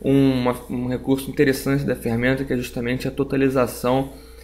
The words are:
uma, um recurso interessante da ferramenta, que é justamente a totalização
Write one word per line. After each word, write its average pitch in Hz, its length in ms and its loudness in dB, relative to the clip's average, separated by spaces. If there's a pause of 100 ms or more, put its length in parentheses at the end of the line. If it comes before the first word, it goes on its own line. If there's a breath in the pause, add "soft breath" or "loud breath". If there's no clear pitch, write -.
uma, 131 540 4 (140)
um 123 180 -4
recurso 131 440 -2
interessante 139 540 2
da 127 100 0
ferramenta, 123 480 0
que 131 100 -4
é 123 40 0
justamente 123 500 -4
a 131 40 -2
totalização 135 1000 0 (320 loud breath)